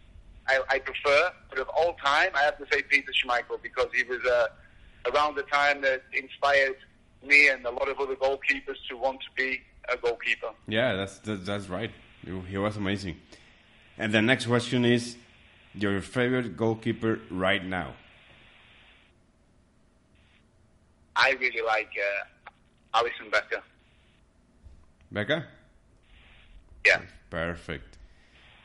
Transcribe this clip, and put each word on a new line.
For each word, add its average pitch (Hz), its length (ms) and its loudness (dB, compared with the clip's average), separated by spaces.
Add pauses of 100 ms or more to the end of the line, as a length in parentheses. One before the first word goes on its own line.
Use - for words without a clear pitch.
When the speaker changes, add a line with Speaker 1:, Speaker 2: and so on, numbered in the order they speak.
(480)
Speaker 1:
I, 135 220 2
I 135 100 2
prefer, 147 520 2 (180)
but 131 100 -6
of 131 100 -4
all 170 240 2 (100)
time, 151 300 4
I 139 100 2
have 147 140 2
to 143 140 -12
say 143 120 4
Peter 139 280 2
Schmeichel 120 500 -2
because 123 320 -2
he 123 100 0
was, 120 220 -4
uh, 120 220 4 (680)
around 147 220 2
the 139 80 -4
time 143 380 2
that 131 220 0 (100)
inspired 135 640 0 (480)
me 143 260 8
and 127 160 -2
a 120 60 -2
lot 135 180 -2
of 131 100 -4
other 135 160 -2
goalkeepers 135 600 -2 (120)
to 127 80 -12
want 131 220 -4
to - 160 -14
be 131 240 -4 (320)
a 127 60 -2
goalkeeper. 117 520 -4 (180)
Speaker 2:
Yeah, 110 280 0
that's, 95 240 -6
that's, 101 260 -6
that's 101 240 -6
right. 92 220 -6 (340)
He, 92 160 -8
he 92 160 -8
was 101 200 -2
amazing. 98 400 -4 (800)
And 107 160 -2
the 110 80 6
next 123 240 2
question 120 400 2
is, 117 300 2 (580)
your 98 280 -2
favorite 123 560 -2
goalkeeper 113 640 0 (120)
right 92 340 0
now? 87 280 -6 (3250)
Speaker 1:
I 127 240 6
really 120 260 -2
like, 110 320 0
uh, - 1000 -6
Alisson 117 320 -4
Becker. 104 320 -2 (1500)
Speaker 2:
Becker? 104 340 -2 (1400)
Speaker 1:
Yeah. 95 160 6 (300)
Speaker 2:
Perfect. 82 680 -6 (680)